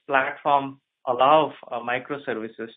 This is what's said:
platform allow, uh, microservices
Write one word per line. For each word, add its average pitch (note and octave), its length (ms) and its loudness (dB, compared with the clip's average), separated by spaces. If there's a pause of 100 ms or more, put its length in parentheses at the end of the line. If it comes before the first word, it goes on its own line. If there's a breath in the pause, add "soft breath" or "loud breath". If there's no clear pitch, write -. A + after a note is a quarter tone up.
platform C#3 720 -2 (260)
allow, C3+ 460 4 (180)
uh, B2 80 -8
microservices A#2 1000 -8